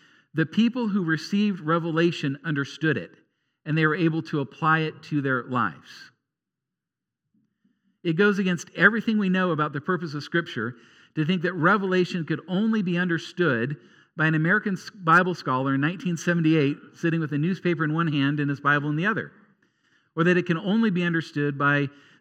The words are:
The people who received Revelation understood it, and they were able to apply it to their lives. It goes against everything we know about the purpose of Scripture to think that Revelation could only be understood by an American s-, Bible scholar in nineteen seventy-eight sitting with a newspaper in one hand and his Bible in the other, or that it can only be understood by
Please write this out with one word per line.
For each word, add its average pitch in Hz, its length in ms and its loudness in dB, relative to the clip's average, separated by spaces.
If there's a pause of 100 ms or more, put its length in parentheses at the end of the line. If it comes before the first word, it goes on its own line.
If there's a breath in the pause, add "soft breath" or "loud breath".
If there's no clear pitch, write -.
(340 soft breath)
The 156 120 0
people 233 420 0
who 196 160 -2
received 180 560 -2
Revelation 160 880 0
understood 147 520 -2
it, 87 140 -8 (540)
and 151 120 -2
they 160 80 4
were 156 100 2
able 160 280 0
to 160 160 -4
apply 156 400 0
it 156 240 -6
to 147 180 -4
their 131 220 -2
lives. 110 680 -6 (1900)
It 170 100 0
goes 202 260 4
against 185 360 -2
everything 214 440 2
we 190 100 0
know 185 220 2
about 151 220 -2
the 143 80 -6
purpose 170 320 -4
of 147 100 -8
Scripture 123 520 -4 (400 loud breath)
to 156 100 0
think 175 160 0
that 180 120 -2
Revelation 185 720 2
could 156 220 -4
only 214 340 0
be 175 160 0
understood 156 800 0 (420 soft breath)
by 156 80 2
an 160 100 2
American 190 380 2
s-, - 160 -10
Bible 180 460 4
scholar 135 400 -2
in 135 60 0
nineteen 170 360 -2
seventy-eight 156 600 2 (180)
sitting 165 240 0
with 151 140 -4
a 147 40 -2
newspaper 165 460 0
in 151 100 0
one 165 180 0
hand 139 280 0
and 143 100 -2
his 139 100 -4
Bible 143 300 0
in 147 60 -2
the 160 100 -2
other, 143 260 -4 (840)
or 160 80 0
that 175 140 4
it 175 80 0
can 170 120 0
only 214 320 0
be 180 140 0
understood 147 540 -2
by 143 320 2 (320 loud breath)